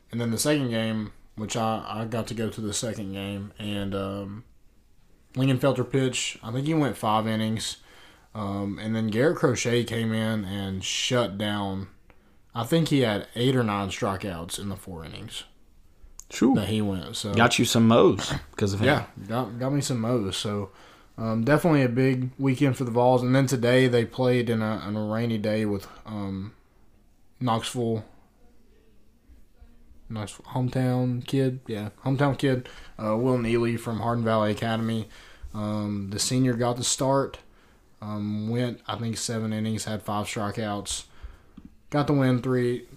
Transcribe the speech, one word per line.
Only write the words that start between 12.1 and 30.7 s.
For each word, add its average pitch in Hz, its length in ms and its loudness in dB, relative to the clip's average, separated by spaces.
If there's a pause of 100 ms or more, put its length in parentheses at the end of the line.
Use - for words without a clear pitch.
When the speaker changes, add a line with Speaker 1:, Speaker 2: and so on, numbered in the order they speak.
Speaker 1:
I 117 120 -4
think 165 240 2
he 147 100 4
had 107 360 2
eight 127 200 2
or 123 80 4
nine 101 260 0
strikeouts 92 680 -4
in 101 100 -8
the 92 60 -6
four 85 300 -14
innings - 400 -14 (840)
Speaker 2:
Shoo. - 260 4
Speaker 1:
that 101 120 0
he 107 140 0
went. 95 340 -4
So 101 180 -6
Speaker 2:
Got 117 260 6
you 131 60 4
some 113 220 6
Mo's 120 460 6 (220)
'cause 98 180 0
of 98 80 -2
him. 113 60 2
Speaker 1:
Yeah, 127 180 2 (220)
got, 117 320 -4
got 131 140 -2
me 143 80 2
some 131 200 -2
Mo's. 113 360 0
So, 101 320 -4 (480)
um, 110 280 -2
definitely 147 380 4
a 123 60 4
big 127 480 2
weekend 135 400 2
for 139 60 -2
the 120 80 -2
Vols. 123 320 6
And 127 120 4
then 135 120 6
today 127 400 4
they 120 180 4
played 123 440 2
in 113 120 2
a, 110 40 0 (120)
on 95 200 -6
a 107 80 -2
rainy 113 320 -2
day 107 280 0
with, 101 220 -2 (180)
um, 101 480 -6 (840)
Knoxville, 113 640 0 (2000)
Knoxville 107 420 -10
hometown 127 720 0